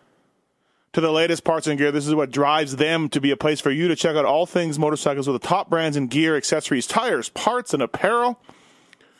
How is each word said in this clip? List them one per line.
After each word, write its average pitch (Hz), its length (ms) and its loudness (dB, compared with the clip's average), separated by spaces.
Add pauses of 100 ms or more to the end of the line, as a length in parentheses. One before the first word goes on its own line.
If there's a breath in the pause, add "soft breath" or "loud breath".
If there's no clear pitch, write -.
(960 soft breath)
to 165 60 0
the 160 120 2
latest 165 320 0
parts 160 240 0
and 147 100 0
gear, 147 140 2
this 143 140 -2
is 151 80 0
what 139 180 0
drives 143 440 2
them 156 340 0
to 143 100 -2
be 139 100 2
a 135 60 0
place 151 240 0
for 143 100 0
you 160 160 0
to 165 80 0
check 156 220 0
out 147 80 2
all 151 220 2
things 160 340 -2
motorcycles 143 480 0
with 123 120 0
the - 60 -12
top 185 240 0
brands 160 260 0
in 135 120 0
gear, 156 280 2
accessories, 143 520 -2
tires, 202 400 -2
parts, - 440 -2
and 143 80 0
apparel. 240 600 0 (800 soft breath)